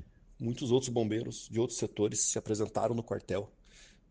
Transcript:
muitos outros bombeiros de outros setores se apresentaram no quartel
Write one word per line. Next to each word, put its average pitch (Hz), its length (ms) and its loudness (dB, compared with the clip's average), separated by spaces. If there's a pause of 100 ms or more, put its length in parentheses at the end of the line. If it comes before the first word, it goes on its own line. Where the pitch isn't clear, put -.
(400)
muitos 120 320 -2
outros 131 180 4
bombeiros 117 600 0
de 110 100 -2
outros 127 200 0
setores 104 400 0
se - 180 0
apresentaram 107 560 0
no 117 80 -2
quartel 101 500 -4 (600)